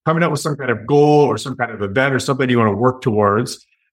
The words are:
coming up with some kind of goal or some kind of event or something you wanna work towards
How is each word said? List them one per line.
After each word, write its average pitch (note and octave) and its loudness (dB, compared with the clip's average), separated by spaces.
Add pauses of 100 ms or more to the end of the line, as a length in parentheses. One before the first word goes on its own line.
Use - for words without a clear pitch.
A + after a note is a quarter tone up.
coming E3 0
up E3 0
with D3 -4
some D3+ -6
kind B2+ -4
of A2 -6
goal D3 4
or A2 -2
some B2+ -10
kind A#2 -6
of G#2 -12
event C3 0
or B2+ 0
something C3 -2
you A#2+ 2
wanna A2 4
work B2 0
towards G#2 0 (260)